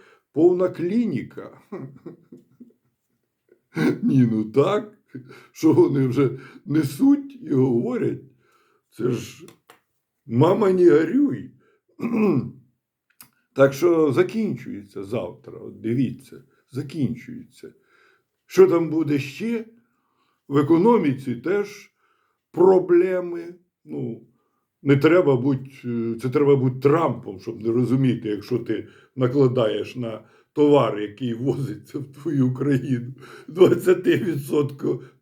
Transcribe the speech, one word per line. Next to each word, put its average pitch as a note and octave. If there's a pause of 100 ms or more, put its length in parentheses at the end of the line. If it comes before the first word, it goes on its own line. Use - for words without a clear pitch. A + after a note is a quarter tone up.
(320)
повна F3+
клініка. F3 (100)
<laughs> C3+ (2250)
Ні, B2+
ну A2
так, E3+ (540)
що D#3
вони C#3
вже B2+ (340)
несуть C#3+
і G3
говорять. C3 (680)
Це A#2
ж - (800)
мама F#3
не F3
горюй. D#3+ (480)
<clears throat> G#3+ (1000)
Так C3+
що D#3+
закінчується C3+
завтра, F#2
от G2+
дивіться, A#2+ (280)
закінчується. - (720)
Що F#3+
там E3
буде D3
ще? A3+ (840)
В C#3+
економіці D#3+
теж G3+ (600)
проблеми. F3 (300)
Ну, C3+ (600)
не C#3
треба D3+
бути, C3 (140)
е, A#2
це B2+
треба C#3+
бути B2+
Трампом, C#3
щоб A2+
не A2+
розуміти, B2
якщо G#2
ти G#2 (280)
накладаєш B2
на A2+ (280)
товар, C3+
який A2+
возиться A#2
в B2+
твою C3
країну, C3 (340)
двадцяти F3
відсотків, C#3+ (120)